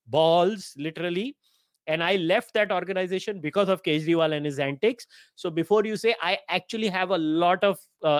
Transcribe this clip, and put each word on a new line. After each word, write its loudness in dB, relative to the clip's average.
balls, 2
literally. -6
And -2
I 2
left 0
that 0
organization -4
because 0
of 0
Kejriwal 2
and -4
his -6
antics. -2
So -8
before 2
you -4
say, 0
I 0
actually -4
have -2
a 2
lot 2
of, 2
uh, 4